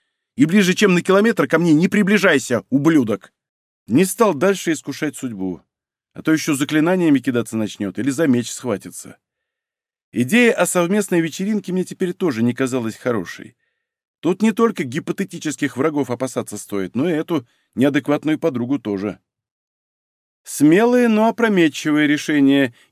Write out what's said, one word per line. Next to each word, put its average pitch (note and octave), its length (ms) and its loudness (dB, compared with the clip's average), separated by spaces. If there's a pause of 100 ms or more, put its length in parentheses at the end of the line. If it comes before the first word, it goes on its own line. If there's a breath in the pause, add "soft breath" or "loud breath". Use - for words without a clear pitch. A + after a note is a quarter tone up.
(360)
И A#2+ 80 4
ближе, F3+ 300 4
чем G3 200 2
на F3 80 2
километр, G3 440 2
ко D#3+ 140 2
мне E3+ 120 4
не D#3 140 4
приближайся, F#3 840 2
ублюдок!" C3+ 640 0 (540)
Не D3 180 4
стал G3 300 2
дальше F3+ 380 0
искушать D3 440 -8
судьбу, F#2+ 460 -8 (500)
а - 100 -16
то D#3 100 0
ещё D#3 220 -2
заклинаниями D3+ 680 2
кидаться A#2+ 360 -2
начнёт G#2 420 -6
или B2+ 120 -4
за D3 160 0
меч B2 240 0
схватится. - 680 -10 (920)
Идея G3 400 2
о F3+ 140 0
совместной F#3 540 0
вечеринке F#3+ 520 -4
мне F3+ 120 -2
теперь F3 280 -6
тоже C#3 300 -2
не A#2+ 120 2
казалась B2 420 -4
хорошей. - 600 -8 (640)
Тут F3 220 -2
не A3 100 4
только A3+ 320 -2
гипотетических D3 920 -6
врагов C#3+ 340 -2
опасаться A#2+ 480 -6
стоит, F#2+ 360 -8
но C#3 140 -2
и F3+ 40 -2
эту D3+ 340 -4 (280)
неадекватную C#3+ 640 0
подругу C3 400 -2
тоже. G2+ 400 -6 (1200)
"Смелое, A#3 680 4
но A3 200 2
опрометчивое E3 800 2
решение", C#3 680 2 (180 soft breath)